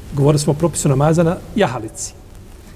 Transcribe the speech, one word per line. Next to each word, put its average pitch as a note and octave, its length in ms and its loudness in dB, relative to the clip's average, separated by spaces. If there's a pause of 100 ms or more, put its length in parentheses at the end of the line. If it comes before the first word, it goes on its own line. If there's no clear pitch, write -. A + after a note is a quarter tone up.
(140)
Govorili C#3+ 240 4
smo D3+ 140 0
o C#3+ 40 0
propisu E3 320 0
namaza D3+ 340 4
na E3 140 2 (200)
jahalici. B2+ 560 -4 (640)